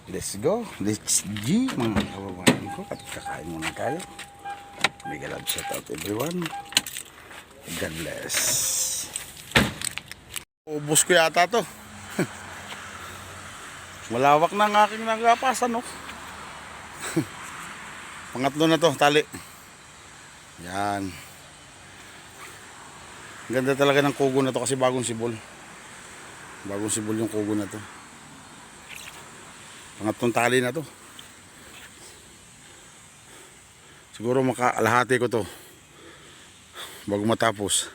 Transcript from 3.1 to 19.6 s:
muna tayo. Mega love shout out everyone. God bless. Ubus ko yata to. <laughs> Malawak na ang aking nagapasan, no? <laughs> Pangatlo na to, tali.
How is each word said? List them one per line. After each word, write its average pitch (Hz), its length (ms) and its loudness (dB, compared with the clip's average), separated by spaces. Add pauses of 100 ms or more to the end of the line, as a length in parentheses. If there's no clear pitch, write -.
muna 80 240 -6
tayo. 131 300 -2 (1040)
Mega - 240 -6
love - 160 -8
shout - 240 -4
out - 160 -6
everyone. 131 560 -2 (1400)
God 85 140 -4 (100)
bless. - 320 -6 (2250)
Ubus 151 400 2
ko 180 80 8
yata 165 320 8
to. 208 160 2 (560)
<laughs> - 1900 -10
Malawak 143 400 6
na 208 160 4
ang 208 160 2
aking 220 240 0
nagapasan, 233 640 2
no? 233 80 0 (1400)
<laughs> - 80 2 (1080)
Pangatlo 139 320 2
na 160 100 6
to, 156 180 6
tali. 147 300 6 (1400)